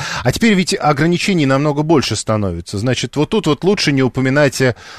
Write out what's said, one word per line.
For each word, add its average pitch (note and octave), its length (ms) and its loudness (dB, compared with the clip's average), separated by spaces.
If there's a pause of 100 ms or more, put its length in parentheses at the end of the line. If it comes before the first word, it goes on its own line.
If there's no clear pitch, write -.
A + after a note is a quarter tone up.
(260)
а B2 80 2
теперь A3 220 2
ведь F#3 220 0
ограничений D#3 680 0
намного C#3+ 380 0
больше D3+ 340 2
становится. G2+ 640 -4
Значит, B2 360 -4
вот D3+ 140 0
тут G#3 180 0
вот D3+ 160 0
лучше F#3 300 0
не C3+ 100 2
упоминать, C3 560 2
э, C3 160 2 (240)